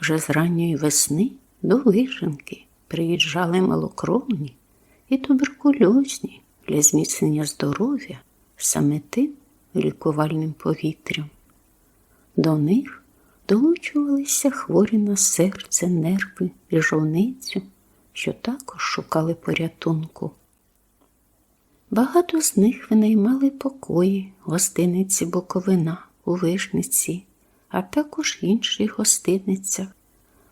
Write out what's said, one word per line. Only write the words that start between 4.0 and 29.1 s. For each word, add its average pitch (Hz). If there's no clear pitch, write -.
і 269
туберкульозні 269
для 151
зміцнення 151
здоров'я 147
саме 151
тим 285
лікувальним 156
повітрям. 156
До 156
них 185
долучувалися 285
хворі 208
на 202
серце, -
нерви 180
і 165
жовницю, 165
що -
також -
шукали 160
порятунку. 165
Багато 311
з -
них 208
винаймали 220
покої 196
в 156
гостиниці 180
Буковина 180
у 175
Вижниці, 180
а 185
також 294
інших 214
гостиницях. 190